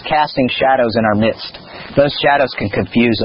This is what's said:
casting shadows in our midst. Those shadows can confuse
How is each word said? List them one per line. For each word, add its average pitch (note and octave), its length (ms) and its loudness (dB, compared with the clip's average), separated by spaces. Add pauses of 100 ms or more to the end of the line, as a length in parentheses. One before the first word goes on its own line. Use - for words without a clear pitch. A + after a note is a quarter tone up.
casting D3 460 0
shadows B2+ 480 2
in A2 80 0
our G#2+ 80 2
midst. A2 400 -2 (420)
Those C#3+ 240 4
shadows C#3+ 380 2
can A2+ 100 -4
confuse A2+ 560 0